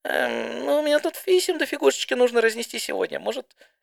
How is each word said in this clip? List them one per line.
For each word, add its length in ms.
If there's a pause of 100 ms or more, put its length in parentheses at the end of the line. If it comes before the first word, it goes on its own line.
Эм, 640
ну, 140
у 40
меня 160
тут 240
писем 340
до 80
фигушечки 480
нужно 280
разнести 380
сегодня. 400
Может, 360 (280)